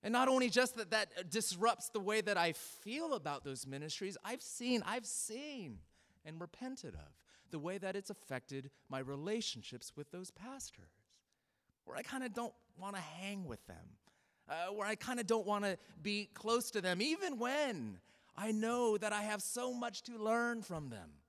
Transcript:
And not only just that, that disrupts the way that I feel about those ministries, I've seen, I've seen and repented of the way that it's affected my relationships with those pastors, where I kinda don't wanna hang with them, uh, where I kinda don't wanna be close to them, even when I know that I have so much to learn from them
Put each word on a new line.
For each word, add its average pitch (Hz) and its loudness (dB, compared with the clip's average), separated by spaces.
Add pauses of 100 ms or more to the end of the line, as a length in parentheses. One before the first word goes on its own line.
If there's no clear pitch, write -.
And 214 0
not 262 6
only 254 8
just 247 6
that, 208 -4
that 214 0
disrupts 202 4
the 214 -2
way 214 2
that 202 4
I 170 6
feel 285 -4
about 147 -2
those 135 -6
ministries, 151 -4
I've 240 -6
seen, 240 2
I've 214 -2
seen 226 -6 (440)
and 160 -10
repented 175 -8
of 76 -14 (340)
the 165 -4
way 180 -4
that 190 -2
it's 196 -6
affected 135 -6 (180)
my 135 -4
relationships 139 -4
with 147 -12
those 180 -10
pastors, 220 -14 (960)
where - -8
I - -4
kinda 254 -4
don't 233 -4 (220)
wanna 190 -6
hang 180 -6
with 117 -8
them, 90 -16 (480)
uh, 170 -2
where 202 -2
I 214 2
kinda 240 -2
don't 214 4
wanna 202 2 (220)
be 208 0
close 233 2
to 214 2
them, 180 2
even 320 0
when 226 0 (360)
I 220 0
know 226 4
that 208 0
I 208 0
have 208 0
so 247 -2
much 240 -4
to 240 -10
learn 226 4
from 156 -6
them 82 -12